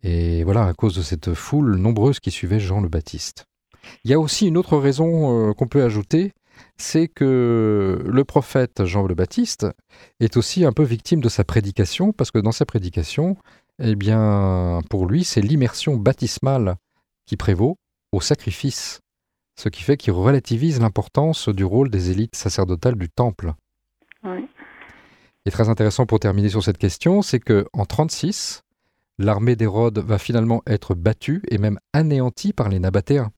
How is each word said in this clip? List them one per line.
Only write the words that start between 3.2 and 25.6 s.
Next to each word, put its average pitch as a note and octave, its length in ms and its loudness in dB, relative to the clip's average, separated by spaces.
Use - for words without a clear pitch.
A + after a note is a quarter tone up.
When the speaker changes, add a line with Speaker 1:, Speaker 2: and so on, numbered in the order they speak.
Speaker 1:
Il A2+ 80 0
y - 20 6
a D#3 60 4
aussi D#3+ 280 0
une E3 100 2
autre F3+ 200 2
raison, C#3 720 2
euh, G#2 40 0
qu'on B2+ 140 -2
peut C#3+ 160 2
ajouter, B2 500 0
c'est D#3+ 300 0
que A2+ 960 2
le B2 180 2
prophète B2+ 640 0
Jean F#2+ 220 0
le F2+ 80 -2
Baptiste A2 500 -2
est A2+ 180 2
aussi E3+ 280 0
un C#3 60 4
peu D3+ 120 2
victime B2 380 0
de E3+ 80 2
sa - 140 0
prédication, G#2 680 0
parce - 200 -2
que - 80 0
dans G#2+ 120 0
sa C#3 140 0
prédication, A2 720 -4
eh A2+ 160 0
bien, G2 920 2
pour F#2 180 0
lui, C#3+ 160 0
c'est - 180 0
l'immersion C3 540 0
baptismale A#2 800 0
qui - 120 -8
prévaut A2 400 0
au F#2+ 100 -2
sacrifice, - 800 -4
ce - 120 -4
qui - 120 -14
fait C#3+ 160 0
qu'il G#2+ 160 -2
relativise B2 640 2
l'importance A#2 720 0
du G2 140 0
rôle A2+ 260 2
des F#2 220 0
élites G#2 240 -2
sacerdotales F#2+ 640 -2
du F2 120 -6
temple. F#2+ 440 -2
Speaker 2:
Oui. F#3 220 -8
Speaker 1:
Et G2 40 -4
très A2 180 0